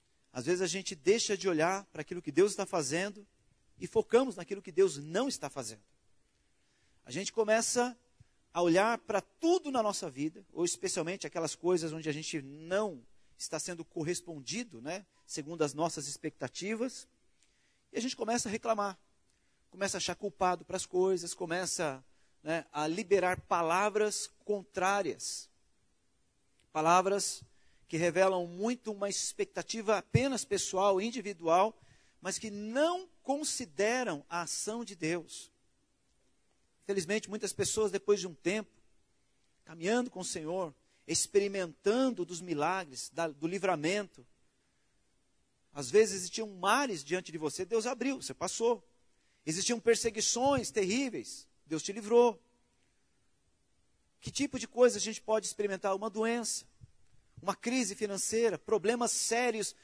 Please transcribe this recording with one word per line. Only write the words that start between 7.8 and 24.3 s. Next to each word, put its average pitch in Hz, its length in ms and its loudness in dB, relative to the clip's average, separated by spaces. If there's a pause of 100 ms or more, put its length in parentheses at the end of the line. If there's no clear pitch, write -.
a 175 60 2
olhar 190 340 6
pra 208 240 -2
tudo 339 500 0
na 254 120 2
nossa 202 260 -2
vida, 151 420 -6
ou 170 140 -2
especialmente 175 600 -4
aquelas 165 280 -4
coisas 165 380 0
onde 156 160 -6
a 151 40 0
gente 156 280 -6
não 156 640 -4 (320)
está - 220 -8
sendo 165 260 -8
correspondido, 165 960 -6
né, 170 240 -8 (220)
segundo 156 340 -8
as 147 140 2
nossas 156 340 -2
expectativas, 196 1000 -6 (840)
e - 60 -4
a - 20 -2
gente 254 160 -4
começa 233 320 -2
a - 20 -4
reclamar, 202 480 -2 (680)
começa 190 300 -4
a - 0 -
achar 175 160 -4
culpado 180 500 0
pras 185 220 -6
coisas, 180 480 2
começa, 165 680 -4 (400)
né, 156 300 -2
a 151 140 -2
liberar 180 560 2
palavras 196 880 2 (120)